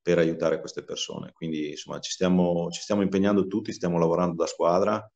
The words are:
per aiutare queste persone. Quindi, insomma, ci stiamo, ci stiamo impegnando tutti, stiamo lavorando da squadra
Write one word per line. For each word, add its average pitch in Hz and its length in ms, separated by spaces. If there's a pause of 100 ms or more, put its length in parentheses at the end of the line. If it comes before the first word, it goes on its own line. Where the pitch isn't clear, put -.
per 87 180
aiutare 82 420
queste - 240
persone. - 480
Quindi, 76 380
insomma, 73 300
ci - 120
stiamo, 87 580
ci - 100
stiamo 104 220
impegnando 95 440
tutti, 98 260
stiamo 87 260
lavorando 85 380
da 82 100
squadra 98 580 (120)